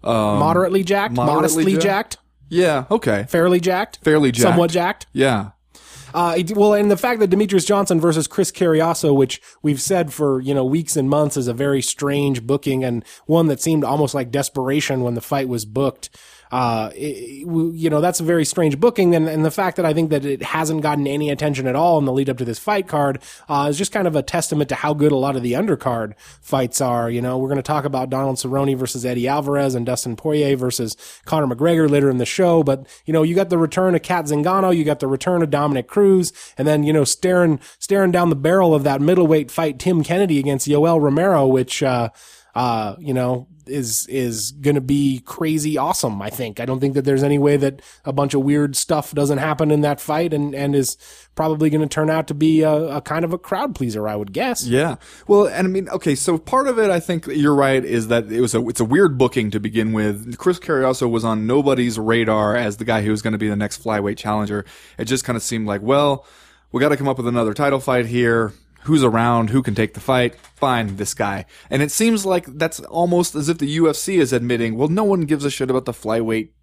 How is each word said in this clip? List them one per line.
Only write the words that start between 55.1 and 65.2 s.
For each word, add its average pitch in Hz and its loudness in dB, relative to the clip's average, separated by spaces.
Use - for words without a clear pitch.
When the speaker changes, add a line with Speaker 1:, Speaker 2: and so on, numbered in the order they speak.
Speaker 1:
Well, 202 6
and 175 -2
I - 0
mean, 190 -4
okay, 156 -2
so 160 0
part 269 0
of 240 0
it, 208 2
I 175 2
think 165 -6
you're 147 2
right, 135 4
is 110 -2
that 113 0
it 113 -2
was 110 2
a, 113 0
it's 117 -6
a 117 2
weird 143 4
booking 123 2
to 107 -4
begin 110 -2
with. 107 -4
Chris 180 0
Carriasso 131 0
was 117 -2
on 110 -2
nobody's 123 0
radar 110 0
as 110 -2
the 110 -10
guy 110 0
who 107 0
was 107 0
gonna 110 -4
be 107 -2
the 101 -2
next 104 -6
flyweight 104 -4
challenger. 104 -4
It - -6
just 127 -2